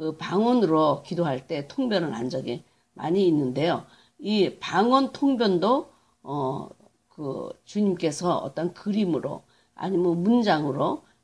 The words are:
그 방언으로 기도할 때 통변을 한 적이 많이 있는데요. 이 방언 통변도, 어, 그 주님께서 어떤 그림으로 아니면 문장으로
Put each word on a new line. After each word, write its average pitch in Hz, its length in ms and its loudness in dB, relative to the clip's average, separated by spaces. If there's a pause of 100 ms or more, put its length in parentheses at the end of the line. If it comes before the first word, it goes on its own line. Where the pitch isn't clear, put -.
그 156 160 -6
방언으로 165 840 2
기도할 156 420 -2
때 143 220 -6
통변을 196 480 -2
한 123 160 -4
적이 127 320 -6 (320)
많이 180 320 2
있는데요. 147 580 0 (320)
이 202 420 0
방언 247 520 2
통변도, 233 800 2 (320)
어, 139 460 -6 (380)
그 135 420 -10 (160)
주님께서 175 720 0
어떤 160 360 -4
그림으로 175 680 -2 (320)
아니면 175 480 -2
문장으로 170 800 0 (200)